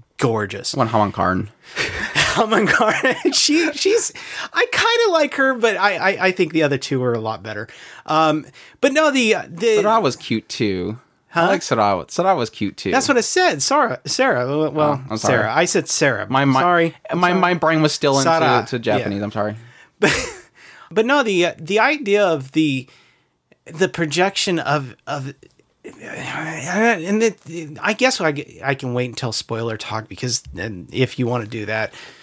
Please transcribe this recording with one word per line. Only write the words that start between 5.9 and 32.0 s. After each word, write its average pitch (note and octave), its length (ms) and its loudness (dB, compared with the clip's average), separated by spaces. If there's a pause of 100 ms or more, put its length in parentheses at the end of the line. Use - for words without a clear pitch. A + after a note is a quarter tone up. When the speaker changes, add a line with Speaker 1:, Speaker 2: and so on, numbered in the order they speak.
Speaker 1:
I, F#3+ 300 0
I F#3 60 4
think F3+ 200 0
the E3 100 2
other C#3 160 2
two C3+ 220 -2
were B2 140 0
a A2+ 60 -2
lot A2 220 -6
better. G#2+ 260 -10 (380)
Um, D#3 400 2 (340)
but C#4 120 4
no, D4+ 180 4
the, A#3+ 260 2
uh, D#3 120 -4
the G#3+ 340 0
Speaker 2:
Sarah A3 180 4
was C#3+ 160 0
cute - 320 -4
too. G2+ 500 -2 (300)
Speaker 1:
Huh? E3+ 140 0
Speaker 2:
I - 40 4
like G3 160 2
Sarah. G2+ 460 2
Sarah F#3 260 2
was B2 160 -2
cute - 260 -6
too. - 140 -4
Speaker 1:
That's B3+ 160 2
what C4+ 100 2
I A#3 60 4
said. C#4+ 400 0
Sarah, C4+ 440 0
Sarah. D3+ 640 0
Well, D3 300 0
Speaker 2:
Oh, C3 100 -14
I'm A2 80 -4
sorry. A2 200 2
Speaker 1:
Sarah. A2 160 0
I D#3+ 120 4
said E3+ 220 0
Sarah. A2+ 400 2
Speaker 2:
My C3+ 160 2
mi-, C3+ 100 6
Speaker 1:
Sorry. E3+ 400 4 (200)
Speaker 2:
my, F3 160 2
Speaker 1:
Sorry. F#3 100 2
Speaker 2:
my F3+ 140 4
brain D#3+ 280 2
was D3+ 100 4
still C#3 260 2
into C3+ 120 2
Speaker 1:
Sarah. C#3+ 380 2
Speaker 2:
to B2+ 100 -4
Japanese. G#2 400 -2
Speaker 1:
Yeah. G#2 60 -4
Speaker 2:
I'm G#2 80 -6
sorry. G#2+ 240 -4 (440)
Speaker 1:
But, G#4+ 420 -2 (240)
<laughs> - 240 -20
but G#3+ 160 0
no, C#4+ 160 2
the, F#3 240 2
uh, E3 120 -2
the F3 200 -2
idea G#3 480 2
of C#3+ 260 -2
the, C#3 360 -2 (760)
the F3 220 -2
projection F3 680 -2
of, C#3 380 -4 (100)
of, C#3 280 -8 (680)
and F3+ 1200 -2
it, A3+ 160 0 (420)
I G3+ 120 -2
guess B3 280 0
I, D#3 140 0 (300)
I C#3 100 0
can C3+ 200 -4
wait B2 120 0
until A#2 260 -6
spoiler A2+ 440 -6
talk G#2+ 320 -8
because, A#2 340 -6 (140)
and F#2 360 -10
if A#2+ 260 0
you B2+ 80 0
wanna A#2 200 -2
do A2 200 -8
that, A2 260 -4 (300)